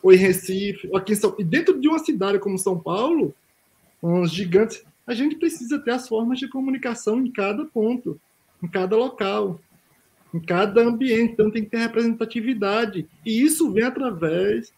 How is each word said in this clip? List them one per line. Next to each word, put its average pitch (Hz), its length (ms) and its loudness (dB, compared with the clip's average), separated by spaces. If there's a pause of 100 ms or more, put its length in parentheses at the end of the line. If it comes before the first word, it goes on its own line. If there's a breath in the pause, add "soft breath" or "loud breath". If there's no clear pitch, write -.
Ou 185 120 10
em 185 40 10
Recife, 190 720 0
ou 185 80 -2
aqui 202 160 0
em - 20 2
São, 202 220 0
e 208 60 -4
dentro 285 360 2
de 269 80 2
uma 320 120 2
cidade 202 400 0
como 196 180 -4
São 185 220 -2
Paulo, 214 560 0 (640)
uns 170 300 2
gigantes, 190 520 0 (220)
a 247 80 -6
gente 294 220 -2
precisa 294 420 -4
ter 233 140 -4
as 247 160 -4
formas 233 320 -2
de 269 80 -8
comunicação 254 720 -4
em 254 100 0
cada 208 360 -4
ponto, 226 540 -2 (440)
em 175 40 -8
cada 185 280 -2
local, 208 640 -2 (760)
em 165 60 -4
cada 190 420 2
ambiente, 233 520 2
então 214 180 2
tem 220 120 -2
que 214 60 -8
ter 233 80 -4
representatividade. 226 1300 -2 (180)
E 226 180 0
isso 311 280 2
vem 220 120 2
através 214 960 -2